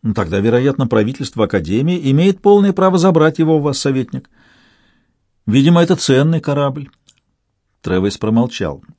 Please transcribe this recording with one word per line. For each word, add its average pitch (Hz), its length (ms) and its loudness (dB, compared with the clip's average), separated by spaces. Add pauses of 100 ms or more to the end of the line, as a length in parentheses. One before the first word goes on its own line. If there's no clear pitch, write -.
Ну, 107 120 -2
тогда, 98 260 -4
вероятно, 127 460 0
правительство 113 580 -2
Академии 131 680 -2
имеет 180 300 2
полное 202 320 4
право 190 240 2
забрать 160 420 2
его 160 180 2
у 151 40 2
вас, 143 180 -4
советник. 131 520 -4 (1160)
Видимо, 143 360 4
это 175 140 2
ценный 147 440 0
корабль. 143 480 -4 (960)
Тревес 92 360 -2
промолчал. 107 640 -4 (160)